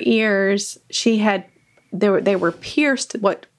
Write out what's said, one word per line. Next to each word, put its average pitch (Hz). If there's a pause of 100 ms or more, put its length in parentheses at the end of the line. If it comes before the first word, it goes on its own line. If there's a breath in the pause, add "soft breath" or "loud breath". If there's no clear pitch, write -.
ears, 202 (140)
she 226
had, 202 (480)
they 208
were, 190
they 196
were 170
pierced -
what, 196 (120)